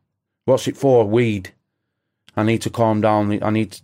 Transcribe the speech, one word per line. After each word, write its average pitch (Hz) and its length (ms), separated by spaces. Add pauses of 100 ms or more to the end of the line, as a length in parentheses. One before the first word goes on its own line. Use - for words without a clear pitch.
(440)
"What's 127 240
it - 80
for?" 127 280
"Weed. 107 460 (840)
I 107 80
need 110 180
to - 80
calm 110 300
down. 104 420
I 104 80
need 107 220
to, - 120